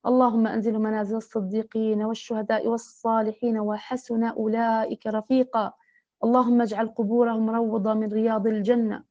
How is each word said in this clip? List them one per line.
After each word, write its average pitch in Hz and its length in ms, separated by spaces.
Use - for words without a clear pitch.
اللهم 233 420
أنزلهم 220 340
منازل 220 360
الصديقين 220 840
والشهداء 220 640
والصالحين 226 920
وحسن 226 640
أولئك 226 840
رفيقاً. 220 680
اللهم 240 380
اجعل 220 260
قبورهم 226 600
روضة 220 440
من 214 200
رياض 220 340
الجنة. 220 640